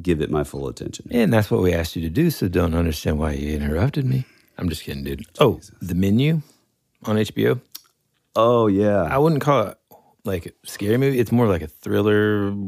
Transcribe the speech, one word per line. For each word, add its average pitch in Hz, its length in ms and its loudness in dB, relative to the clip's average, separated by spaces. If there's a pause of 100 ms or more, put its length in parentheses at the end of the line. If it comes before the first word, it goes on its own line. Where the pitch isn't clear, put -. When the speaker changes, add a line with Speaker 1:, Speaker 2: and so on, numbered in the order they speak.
Speaker 1:
give 85 200 0
it 71 80 -4
my 76 140 -2
full 69 240 -8
attention. - 440 -12
Speaker 2:
And 226 200 2
that's 110 180 2
what 113 120 2
we 90 120 2
asked 85 220 -2
you 85 60 -6
to 82 80 -4
do, 165 200 2
so 104 200 -2
don't 87 240 0
understand 82 460 -2
why 76 140 -2
you 73 220 -4
interrupted 85 500 -2
me. 127 200 -2 (320)
I'm 90 100 -4
just 78 160 -6
kidding, 69 220 -10
dude. 69 200 -8 (140)
Oh, 120 160 4
Speaker 1:
Jesus. - 160 -16 (100)
Speaker 2:
The 87 140 -6
Menu 123 460 2 (640)
on 107 120 0
H 107 160 -2
B 113 140 0
O. 127 140 0 (720)
Speaker 1:
Oh, 117 320 4
yeah. 101 360 2
Speaker 2:
I 135 160 -2
wouldn't 151 220 2
call 131 260 2
it, - 100 -12 (480)
like, 95 200 -4
a - 60 -16 (140)
scary 104 320 -2
movie. 135 220 2
It's 113 140 0
more 120 140 4
like 87 140 2
a 78 60 -8
thriller, 104 840 0 (160)